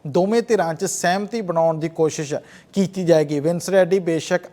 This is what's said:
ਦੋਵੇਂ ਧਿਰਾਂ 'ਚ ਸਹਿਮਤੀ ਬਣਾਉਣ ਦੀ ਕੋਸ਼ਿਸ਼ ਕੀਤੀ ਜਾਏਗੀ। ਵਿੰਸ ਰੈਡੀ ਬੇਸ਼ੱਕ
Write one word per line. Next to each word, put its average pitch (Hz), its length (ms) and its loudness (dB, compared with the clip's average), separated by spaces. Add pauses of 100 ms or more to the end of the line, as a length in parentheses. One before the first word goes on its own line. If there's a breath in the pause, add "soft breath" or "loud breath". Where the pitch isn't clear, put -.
ਦੋਵੇਂ 190 360 0
ਧਿਰਾਂ 185 320 0
'ਚ 156 100 -8
ਸਹਿਮਤੀ 196 560 -2
ਬਣਾਉਣ 165 380 0
ਦੀ 160 100 -4
ਕੋਸ਼ਿਸ਼ 156 460 -2 (380 loud breath)
ਕੀਤੀ 190 320 -2
ਜਾਏਗੀ। 151 360 4
ਵਿੰਸ 165 300 -2
ਰੈਡੀ 185 280 4
ਬੇਸ਼ੱਕ 175 440 -2 (100)